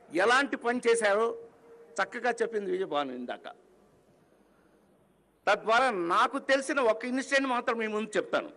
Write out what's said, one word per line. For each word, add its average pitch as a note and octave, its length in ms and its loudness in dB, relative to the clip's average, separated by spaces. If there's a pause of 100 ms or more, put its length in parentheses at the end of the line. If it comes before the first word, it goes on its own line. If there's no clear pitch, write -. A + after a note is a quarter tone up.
(140)
ఎలాంటి A#3+ 440 2
పని A#3+ 320 -2
చేశారో A3+ 480 2 (680)
చక్కగా A#3 280 -2
చెప్పింది G#3+ 400 -4
విజయభాను D3+ 400 -4
ఇందాక. A#2+ 360 -10 (2000)
తద్వారా A3 420 4
నాకు G#3+ 500 0
తెలిసిన C#4 400 0
ఒక A3 260 2
ఇన్సిడెంట్ C4+ 420 -2
మాత్రం A#3+ 300 -2
మీ A3 100 -2
ముందు G#3+ 300 -4
చెప్తాను. B2 400 -2